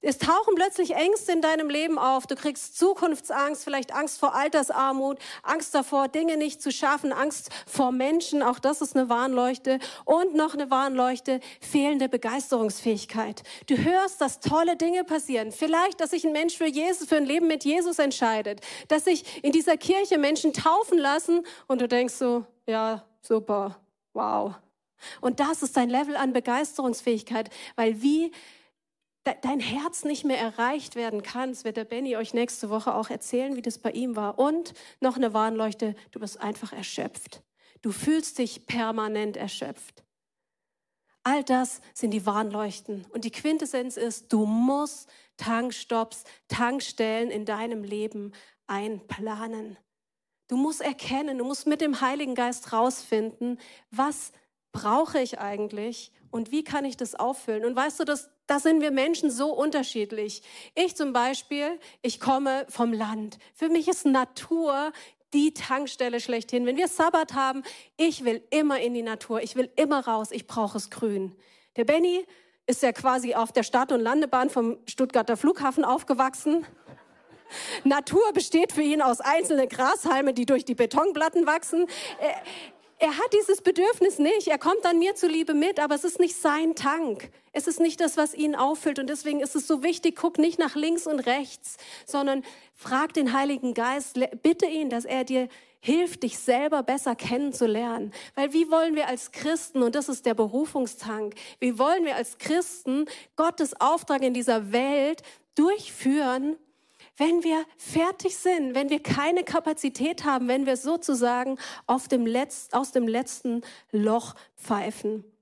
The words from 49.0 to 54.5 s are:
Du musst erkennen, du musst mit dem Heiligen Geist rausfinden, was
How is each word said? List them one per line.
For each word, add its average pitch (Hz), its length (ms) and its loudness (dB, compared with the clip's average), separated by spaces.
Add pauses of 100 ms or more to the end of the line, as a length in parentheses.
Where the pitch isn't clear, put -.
Du 247 80 -2
musst 302 240 0
erkennen, 269 560 -4
du 247 80 -4
musst 277 200 -6
mit 302 140 2
dem 294 220 0
Heiligen 269 340 -2
Geist 247 380 -4
rausfinden, 240 840 -2 (320)
was 262 440 -2 (400)